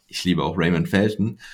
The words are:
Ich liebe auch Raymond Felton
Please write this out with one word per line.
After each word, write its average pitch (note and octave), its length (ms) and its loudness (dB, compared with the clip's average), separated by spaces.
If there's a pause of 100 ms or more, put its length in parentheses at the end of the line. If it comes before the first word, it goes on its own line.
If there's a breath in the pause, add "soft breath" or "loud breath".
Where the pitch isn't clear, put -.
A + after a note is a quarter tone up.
Ich - 180 -12
liebe E2 200 2
auch E2 120 -2
Raymond E2 320 2
Felton G#2+ 520 0 (140 loud breath)